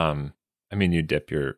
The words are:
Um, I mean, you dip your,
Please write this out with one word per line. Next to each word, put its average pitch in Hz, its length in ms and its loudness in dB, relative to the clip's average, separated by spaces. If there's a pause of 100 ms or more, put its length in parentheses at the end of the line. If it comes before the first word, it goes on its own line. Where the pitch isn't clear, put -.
Um, 71 240 -4 (380)
I 98 40 -6
mean, 95 160 2
you 85 100 2
dip 76 300 -2
your, 71 260 -2